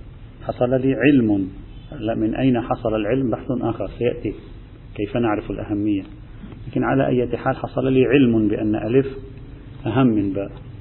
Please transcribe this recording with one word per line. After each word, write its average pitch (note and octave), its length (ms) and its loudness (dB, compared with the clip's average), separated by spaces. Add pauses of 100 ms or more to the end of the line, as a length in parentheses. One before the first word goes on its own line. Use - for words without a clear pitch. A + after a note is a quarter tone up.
(420)
حصل - 280 0
لي C3 240 4
علم. A2+ 540 4 (520)
لا، A2 140 -2
من A2 200 0
أين B2 260 4
حصل A#2 340 -2
العلم A2+ 360 2
بحث - 160 -4 (160)
آخر A2+ 240 -2 (120)
سيأتي، A2 360 -2 (600)
كيف G#2 220 -6
نعرف G#2+ 340 0
الأهمية، G#2 520 -2 (680)
لكن B2+ 160 0
على C3+ 220 4
أي B2 300 0
حال C3 200 -2
حصل B2+ 360 -2
لي C3 120 6
علم A2+ 440 6
بأن G#2+ 260 0
ألف B2 320 2 (800)
أهم B2 200 4
من G2+ 260 2
باء، G2 180 -4 (300)